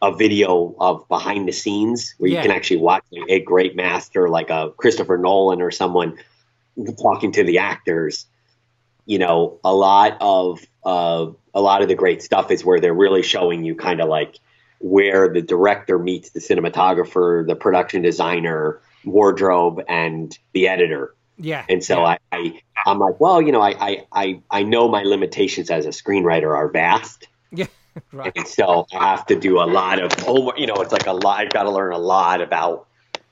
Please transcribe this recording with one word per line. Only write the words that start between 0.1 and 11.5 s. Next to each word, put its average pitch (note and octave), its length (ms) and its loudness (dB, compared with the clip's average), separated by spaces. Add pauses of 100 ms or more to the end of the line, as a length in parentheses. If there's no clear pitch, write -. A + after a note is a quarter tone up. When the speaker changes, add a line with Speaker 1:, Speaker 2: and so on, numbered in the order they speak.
Speaker 1:
video F#2 640 2
of F2+ 300 -2
behind F#2+ 400 -4
the F2+ 40 -2
scenes A2 640 -4
where - 100 0
you - 80 0
Speaker 2:
Yeah. D#3+ 60 -2
Speaker 1:
can G#2+ 80 2
actually F#2 260 0
watch F2 260 2 (260)
a F#2+ 120 2
great F#2 340 0
master F2+ 540 -2
like E2 220 -2
a D#2+ 260 -4
Christopher F#2+ 400 0
Nolan F#2 460 2
or F2 80 -2
someone F2+ 480 -2 (840)
talking G2+ 300 0
to G#2 100 2
the F2 160 2
actors, E2 680 -4 (800)
you G#2 120 -2
know, E2+ 460 0
a F#2+ 100 2
lot G2 460 4
of, F#2 400 0 (240)
uh, E2+ 420 -2 (280)